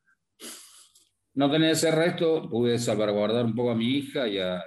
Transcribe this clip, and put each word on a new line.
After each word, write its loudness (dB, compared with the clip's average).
no 0
tener 2
ese 2
resto, 0
pude 0
salvaguardar 0
un -2
poco 0
a 0
mi 0
hija -4
y -2
a, -4